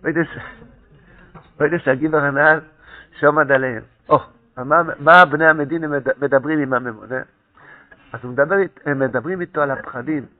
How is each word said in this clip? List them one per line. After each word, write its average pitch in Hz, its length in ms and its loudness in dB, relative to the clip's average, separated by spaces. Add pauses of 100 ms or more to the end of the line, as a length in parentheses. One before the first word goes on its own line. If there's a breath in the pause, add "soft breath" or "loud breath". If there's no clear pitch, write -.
וידש, 160 240 -2 (1300 soft breath)
וידש 156 280 -2
הגיבר 151 300 0
הנ"ל, 147 420 2 (600 loud breath)
שעמד 147 320 2
עליהם. 131 300 0 (280)
או, 151 100 4 (380)
מה, 143 240 0 (180)
מה 165 260 8
בני 151 200 0
המדינה 156 420 0
מד-, 135 340 -4
מדברים 139 380 0
עם 131 140 -2
הממונה? 123 480 -6 (920 loud breath)
אז 117 100 -12
הוא 123 80 -12
מדבר 147 260 0
אית-, 190 280 -4
הם 143 140 -2
מדברים 135 420 -4
איתו 165 200 -6
על 139 100 -2
הפחדים. 131 540 -8 (140)